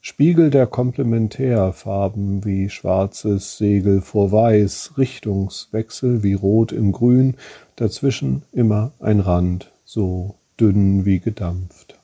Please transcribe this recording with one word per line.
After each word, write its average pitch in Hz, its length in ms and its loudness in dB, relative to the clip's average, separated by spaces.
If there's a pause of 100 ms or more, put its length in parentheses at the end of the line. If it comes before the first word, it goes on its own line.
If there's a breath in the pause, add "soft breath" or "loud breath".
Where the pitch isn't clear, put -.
Spiegel 160 420 4
der 131 160 4
Komplementärfarben 104 1800 -2
wie 98 240 -2
schwarzes 98 880 -4
Segel 101 420 2
vor 101 320 0
Weiß, 107 680 2
Richtungswechsel 110 1300 -4
wie 98 100 2
Rot 101 380 2
im 101 220 0
Grün, 127 420 2 (400 loud breath)
dazwischen 131 680 -4 (100)
immer 110 480 0
ein 107 180 2
Rand, 90 500 0 (140)
so 92 520 -6 (260)
dünn 98 420 4
wie 95 160 2
gedampft. 90 840 -8